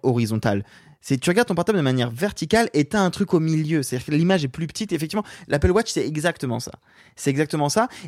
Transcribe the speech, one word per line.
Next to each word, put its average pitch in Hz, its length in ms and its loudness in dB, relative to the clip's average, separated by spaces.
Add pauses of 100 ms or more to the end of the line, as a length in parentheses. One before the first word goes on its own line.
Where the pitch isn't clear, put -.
horizontale. 110 640 2 (360)
C'est, 135 160 -2
tu 151 140 0
regardes 220 160 4
ton 185 80 -2
portable 175 240 0
de 147 60 2
manière 127 260 0
verticale 196 640 0
et 147 100 4
t'as 214 140 -2
un 185 120 2
truc - 220 -4
au 175 60 6
milieu. 156 460 0
C'est-à-dire 127 220 -6
que - 40 -6
l'image 165 340 2
est 131 40 0
plus 156 180 -6
petite. 208 260 -8
Effectivement, 160 300 -2 (240)
l'Apple 147 240 2
Watch, 208 220 2
c'est 139 120 -2
exactement 147 540 -2
ça. - 140 -10 (420)
C'est - 160 -2
exactement 147 380 0
ça. 220 180 2 (220)